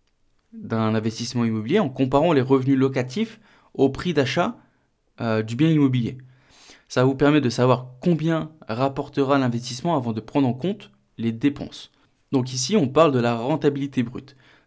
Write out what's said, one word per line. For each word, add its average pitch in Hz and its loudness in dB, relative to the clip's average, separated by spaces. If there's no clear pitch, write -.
d'un 113 -2
investissement 117 -4
immobilier 113 0
en 175 0
comparant 139 2
les 143 4
revenus 131 2
locatifs 131 -2
au 135 2
prix 160 -6
d'achat, 170 0
euh, 110 0
du 113 -6
bien 156 4
immobilier. 127 2
Ça 127 2
vous 135 4
permet 147 4
de 123 2
savoir 127 2
combien 160 0
rapportera 135 -2
l'investissement 127 -2
avant 120 -4
de 110 -6
prendre 143 0
en 117 0
compte 180 -8
les 113 -2
dépenses. 139 -4
Donc 127 0
ici, 131 -2
on 147 2
parle 147 4
de 127 2
la 120 0
rentabilité 139 -2
brute. - -10